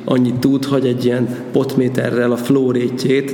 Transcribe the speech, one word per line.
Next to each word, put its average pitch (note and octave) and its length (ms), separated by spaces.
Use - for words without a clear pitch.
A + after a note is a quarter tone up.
annyit B2 300
tud, C3+ 300
hogy C3+ 220
egy A#2+ 180
ilyen B2 240
potméterrel B2 800
a A#2 40
flow C3 340
rétjét, B2 640